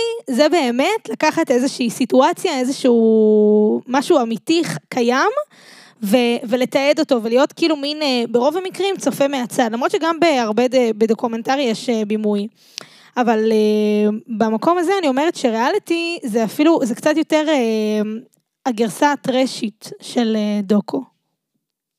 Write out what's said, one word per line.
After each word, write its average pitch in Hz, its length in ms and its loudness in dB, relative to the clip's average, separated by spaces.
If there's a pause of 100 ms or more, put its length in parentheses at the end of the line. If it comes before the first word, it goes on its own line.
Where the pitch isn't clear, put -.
(300)
זה 294 180 4
באמת 294 600 0
לקחת 311 420 0
איזושהי 247 400 0
סיטואציה, 269 680 0
איזשהו 220 1300 4
משהו 269 360 2
אמיתי 262 420 -2
ח-, 151 120 -6 (120)
קיים, 262 420 0 (720)
ו-, 202 140 2 (320)
ולתעד 269 520 0
אותו, 254 220 0
ולהיות 247 300 2
כאילו 320 240 0
מין, 294 260 -6
אה, 254 280 0
ברוב 262 260 0
המקרים, 370 420 -4
צופה 277 300 0
מהצד. 247 440 -2
למרות 254 180 -2
שגם 330 300 -2
בהרבה 247 480 0
ד-, 226 300 0
בדוקומנטרי 226 640 -2
יש, 226 260 -4
אה, 220 180 -2
בימוי. 208 400 -2 (680)
אבל, 220 360 2
אה, 214 580 2 (180)
במקום 220 500 0
הזה 349 200 0
אני 330 100 0
אומרת 285 280 0
שריאליטי 339 880 -2
זה 226 200 -2
אפילו, 302 400 2
זה 233 100 -2
קצת 302 220 0
יותר, 311 320 0
אה, 220 520 0 (680)
הגרסה 240 460 0
הטרשית 254 800 -4 (100)
של, 220 360 -2
אה, 208 260 -2
דוקו. 208 420 -2 (960)